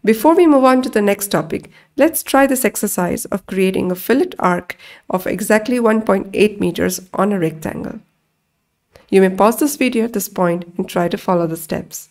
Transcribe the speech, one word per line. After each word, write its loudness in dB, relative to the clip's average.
Before 4
we 6
move 6
on 4
to -4
the 0
next 0
topic, -4
let's 2
try 2
this -2
exercise -2
of -6
creating -2
a -2
fillet 0
arc -2
of -4
exactly 0
one 2
point 0
eight 2
meters -2
on 0
a -2
rectangle. -6
You 6
may 4
pause 2
this 0
video 0
at -8
this -6
point -2
and -6
try -2
to -4
follow 0
the -6
steps. -10